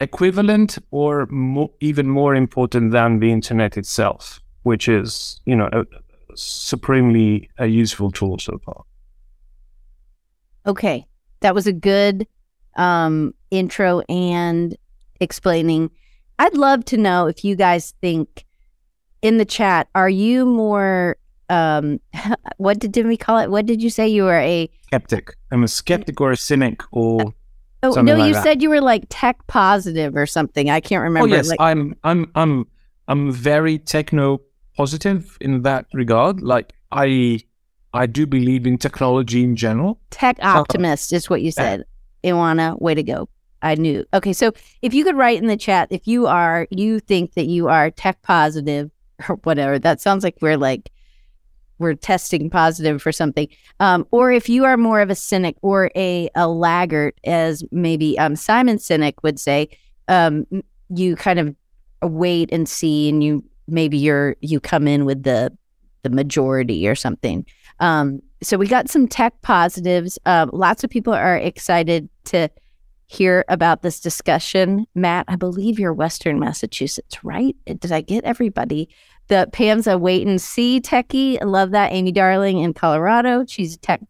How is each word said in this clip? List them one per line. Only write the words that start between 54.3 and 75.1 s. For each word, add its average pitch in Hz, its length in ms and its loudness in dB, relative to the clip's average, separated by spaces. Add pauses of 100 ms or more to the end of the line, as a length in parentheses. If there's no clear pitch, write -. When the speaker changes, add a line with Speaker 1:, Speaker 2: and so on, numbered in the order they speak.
Speaker 2:
if 240 160 0
you 247 160 2
are 262 140 4
more 226 240 2
of 196 80 0
a 202 40 -2
cynic 185 460 -2
or 196 340 2
a, 180 400 -2
a 170 140 2
laggard, 165 640 0 (120)
as 165 460 -2
maybe, 160 480 0
um, 151 160 0
Simon 226 440 2
Sinek 156 440 0
would 151 160 -2
say, 147 300 0 (400)
um, 165 380 2 (420)
you 180 260 -2
kind 180 240 0
of 147 160 -2 (480)
wait 170 500 -2
and 165 140 0
see, 151 440 -2
and 151 120 2
you, 147 220 -2 (240)
maybe 156 300 -2
you're, 143 420 0
you 151 180 -4
come 147 300 0
in 143 160 2
with 135 200 -2
the, 127 300 0 (480)
the 131 80 -6
majority 131 800 -2
or 117 60 2
something. - 500 -6 (340)
Um, 147 440 0 (200)
so - 140 0
we 196 120 0
got 247 200 0
some 269 180 4
tech - 360 -2
positives. 180 800 0
Um, 170 300 4
lots 185 280 0
of 254 60 -4
people 233 240 -2
are 170 240 2
excited 170 720 -2 (160)
to 165 240 0 (580)
hear 185 420 2
about 165 340 2
this 170 160 -6
discussion. 185 960 -2
Matt, 180 320 0